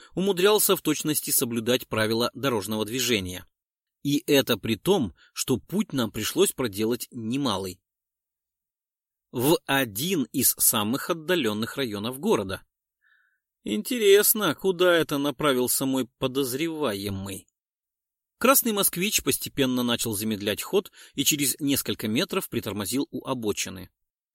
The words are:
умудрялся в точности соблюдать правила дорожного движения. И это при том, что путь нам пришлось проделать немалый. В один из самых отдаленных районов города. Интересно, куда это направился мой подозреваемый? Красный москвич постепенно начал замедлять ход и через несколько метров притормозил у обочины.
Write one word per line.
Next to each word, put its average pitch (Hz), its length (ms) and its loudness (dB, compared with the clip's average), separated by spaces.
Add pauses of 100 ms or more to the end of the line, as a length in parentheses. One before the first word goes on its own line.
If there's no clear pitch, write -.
(160)
умудрялся 196 600 2
в 160 60 -8
точности 151 500 -2
соблюдать 120 560 0
правила 110 460 0
дорожного 110 520 -2
движения. 104 600 -2 (580)
И 143 220 0
это 131 320 4
при 104 180 -2
том, 143 400 0 (180)
что - 240 -2
путь - 360 -6
нам 120 180 -2
пришлось 135 400 0
проделать 110 600 -2
немалый. 110 680 -4 (1500)
В 139 340 2
один 139 680 0
из - 260 2
самых 110 520 0
отдаленных 151 680 -2
районов 120 420 -4
города. 120 440 0 (1000)
Интересно, 208 920 4
куда 180 420 4
это 156 200 0
направился 139 680 0
мой 131 220 0 (100)
подозреваемый? 123 1300 -4 (920)
Красный 247 320 4
москвич 196 500 0
постепенно 127 640 -2
начал 117 300 -2
замедлять 104 500 -2
ход - 280 -2 (220)
и 139 100 -2
через 143 360 0
несколько 127 480 -2
метров 180 420 -2
притормозил 107 640 -4
у 135 160 -10
обочины. 104 640 -4 (440)